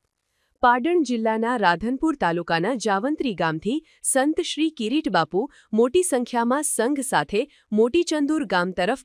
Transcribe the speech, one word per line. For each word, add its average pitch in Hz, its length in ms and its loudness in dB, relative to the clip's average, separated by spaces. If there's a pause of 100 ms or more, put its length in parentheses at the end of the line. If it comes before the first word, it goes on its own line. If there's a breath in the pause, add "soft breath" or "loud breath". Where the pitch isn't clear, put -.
(600)
પાટણ 254 420 4
જિલ્લાના 226 520 0
રાધનપુર 233 600 0
તાલુકાના 170 600 0
જાવંત્રી 226 580 -2
ગામથી 170 520 -2 (180 soft breath)
સંત 285 380 0
શ્રી 320 280 -2
કિરીટ 277 400 -2
બાપુ 185 400 0 (240 soft breath)
મોટી 247 300 2
સંખ્યામાં 247 600 0
સંઘ 285 360 -2
સાથે 196 480 -2 (240 soft breath)
મોટી 240 320 4
ચંદુર 302 420 0
ગામ 180 260 0
તરફ 196 340 -2